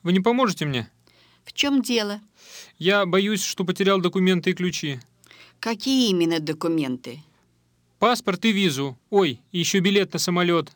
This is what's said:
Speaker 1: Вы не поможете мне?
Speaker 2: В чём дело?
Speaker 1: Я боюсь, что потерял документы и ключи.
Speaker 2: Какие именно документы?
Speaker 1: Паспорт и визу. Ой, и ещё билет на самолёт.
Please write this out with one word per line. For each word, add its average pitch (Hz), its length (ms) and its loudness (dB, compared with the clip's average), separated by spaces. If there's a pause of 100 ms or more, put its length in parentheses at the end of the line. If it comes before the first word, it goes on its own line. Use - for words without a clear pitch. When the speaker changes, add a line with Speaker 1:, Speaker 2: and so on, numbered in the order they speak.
Speaker 1:
Вы 175 120 2
не 190 60 4
поможете 233 440 0
мне? 127 240 -4 (560)
Speaker 2:
В - 80 -20
чём 277 300 -2
дело? 208 360 -2 (600)
Speaker 1:
Я 196 260 2
боюсь, 196 400 0
что - 220 -4
потерял 196 340 2
документы 185 520 2
и - 20 -2
ключи. 170 460 -4 (600)
Speaker 2:
Какие 240 480 0
именно 165 320 2
документы? 151 840 -4 (760)
Speaker 1:
Паспорт 214 480 0
и 220 60 4
визу. 139 440 0 (140)
Ой, 180 280 2 (140)
и 180 60 -4
ещё 180 220 0
билет 196 340 0
на 160 40 -6
самолёт. 175 580 0